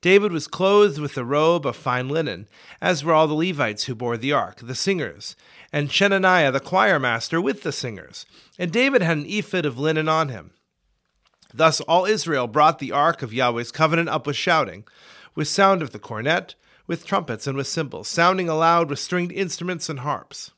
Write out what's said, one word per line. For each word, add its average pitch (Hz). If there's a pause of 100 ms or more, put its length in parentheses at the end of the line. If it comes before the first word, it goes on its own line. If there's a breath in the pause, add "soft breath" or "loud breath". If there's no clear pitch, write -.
David 196
was 160
clothed 196
with 147
a 127
robe 156
of 120
fine 127
linen, 135 (320 loud breath)
as 170
were 165
all 156
the 151
Levites 147
who 127
bore 120
the 127
ark, 101
the 120
singers, 120 (380 loud breath)
and 147
Chenaniah 185
the 131
choir 185
master 123
with 226
the 170
singers. 107 (340 soft breath)
And 175
David 254
had 165
an 147
ephod 180
of 120
linen 156
on 156
him. 92 (1000)
Thus 151
all 180
Israel 165
brought 147
the 123
ark 151
of 110
Yahweh's 120
covenant 160
up 135
with 135
shouting, 117 (500 loud breath)
with 151
sound 196
of 135
the 113
cornet, 139 (320 soft breath)
with 170
trumpets, 147
and 135
with 135
cymbals, 123
sounding 180
aloud 165
with 143
stringed 175
instruments 180
and 139
harps. -